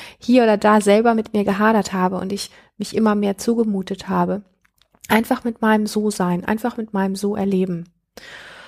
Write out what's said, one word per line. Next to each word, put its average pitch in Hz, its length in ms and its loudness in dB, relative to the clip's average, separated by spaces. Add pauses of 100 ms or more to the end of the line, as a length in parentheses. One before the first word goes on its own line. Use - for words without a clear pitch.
(200)
hier 240 240 4
oder 214 120 4
da 208 240 4
selber 214 360 4
mit 220 180 -4
mir 208 100 0
gehadert 208 480 2
habe 185 260 0
und 185 140 -6
ich - 180 -8 (280)
mich - 180 -8
immer 220 180 2
mehr 208 240 0
zugemutet 208 720 -2
habe. 185 340 0 (680)
Einfach 226 340 0
mit 233 180 -6
meinem 214 240 2
So-Sein, 202 600 -2
einfach 220 320 -4
mit 220 160 -8
meinem 196 240 -2
So-Erleben. 190 720 -2 (800)